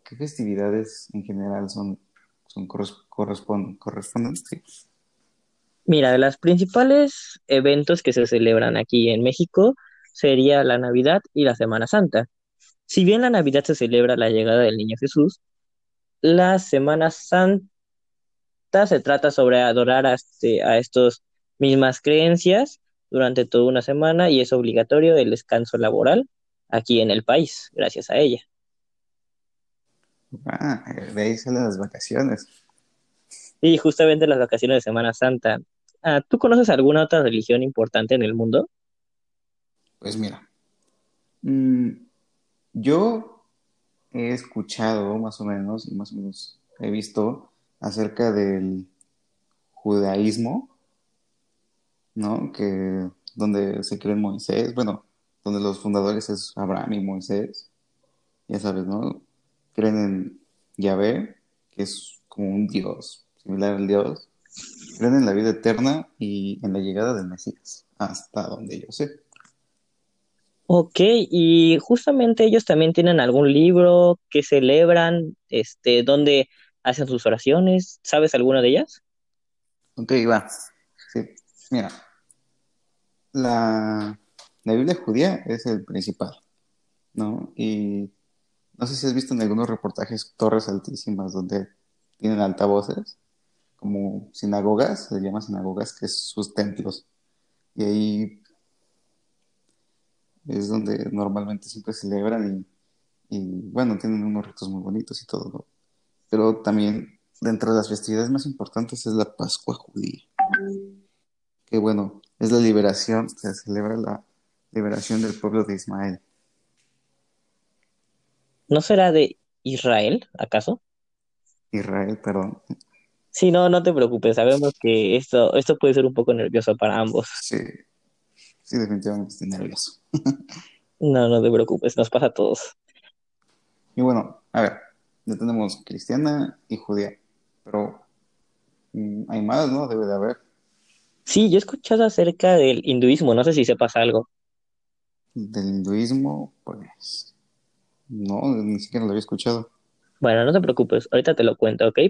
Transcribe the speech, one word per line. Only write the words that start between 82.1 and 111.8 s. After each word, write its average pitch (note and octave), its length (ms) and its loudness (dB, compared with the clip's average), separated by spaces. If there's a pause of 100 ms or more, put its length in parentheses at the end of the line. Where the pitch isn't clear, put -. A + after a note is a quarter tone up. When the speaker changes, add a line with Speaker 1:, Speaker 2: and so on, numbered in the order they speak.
Speaker 1:
La, A2 840 -2 (460)
la A2 100 0
Biblia C#3 220 0
judía E3 400 0 (120)
es A2+ 180 -8
el G#2+ 180 -4
principal, - 560 -10 (720)
¿no? A2 440 -8
Y G#2 520 -6 (680)
no A#2+ 100 -6
sé C3+ 80 -10
si C3 100 -8
has C3 80 -2
visto C3 200 -4
en A#2 80 -4
algunos A2 280 -2
reportajes G#2+ 680 -10
torres A2 320 0
altísimas G2 640 -8
donde F#2+ 340 -8 (500)
tienen G#2+ 220 -4
altavoces, G2+ 800 -2 (600)
como G2+ 560 -8
sinagogas, G#2 760 -2
se G2+ 100 -6
llama G2 220 -6
sinagogas, G2 520 -8
que - 140 -12
es - 100 -8
sus - 380 -12
templos. G2+ 500 -8 (720)
Y A2 80 -6
ahí G#2+ 580 -4 (2000)
es G2+ 220 -6
donde G#2+ 420 -6
normalmente G2+ 580 -8
siempre A2 240 -14
celebran G2+ 720 -6 (640)
y, G#2+ 80 -10
y, F#2 320 -10
bueno, A#2 300 -4
tienen A2 240 -6
unos G#2 240 -6
ritos - 220 -14
muy F#2+ 120 -10
bonitos F#2+ 400 -10
y - 60 -20
todo, - 240 -10
¿no? - 140 -18 (640)
Pero A2 320 0
también G#2 560 -2 (200)
dentro A2+ 320 -2
de A2+ 60 2
las G#2 120 -2
festividades G#2+ 420 -4
más C#3 160 -4
importantes A#2 580 -10
es A2 80 -4
la G#2+ 220 -2
Pascua - 400 -8
judía, - 480 -12 (1400)
que, A2 120 -2
bueno, G#2 440 -2 (180)